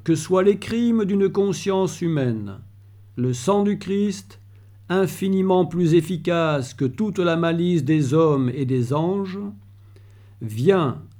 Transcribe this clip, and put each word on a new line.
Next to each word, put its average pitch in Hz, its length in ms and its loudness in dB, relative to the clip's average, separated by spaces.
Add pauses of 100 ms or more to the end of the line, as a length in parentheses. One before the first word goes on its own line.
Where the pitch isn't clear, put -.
que 160 100 0
soient 180 300 0
les 202 160 4
crimes 226 460 0
d'une 196 240 2
conscience 190 760 0
humaine, 117 560 -2 (560)
le 123 180 -2
sang 202 300 0
du 202 160 0
Christ, 202 600 -4 (480)
infiniment 190 800 0
plus 170 300 2
efficace 160 800 0
que 139 100 -2
toute 208 320 -4
la 170 200 2
malice 170 460 2
des 147 300 2
hommes 147 400 4
et 139 120 -4
des 123 280 0
anges, 185 460 -2 (1000)
vient, 131 600 0 (180)